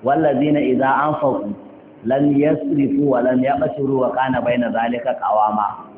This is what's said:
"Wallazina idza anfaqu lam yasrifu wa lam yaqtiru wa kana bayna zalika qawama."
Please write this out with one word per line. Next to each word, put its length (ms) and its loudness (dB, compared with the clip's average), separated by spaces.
"Wallazina 560 2
idza 280 2
anfaqu 480 -2
lam 320 2
yasrifu 720 0
wa 140 2
lam 180 2
yaqtiru 640 -2
wa 80 0
kana 300 -2
bayna 300 0
zalika 520 -2
qawama." 640 0